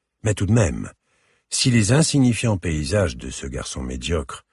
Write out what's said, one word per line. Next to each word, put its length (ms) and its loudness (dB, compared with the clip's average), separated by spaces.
Mais 100 2
tout 120 -2
de 80 2
même, 380 2
si 200 0
les 220 4
insignifiants 640 2
paysages 600 -2
de 120 -12
ce 160 -12
garçon 380 -10
médiocre 680 -6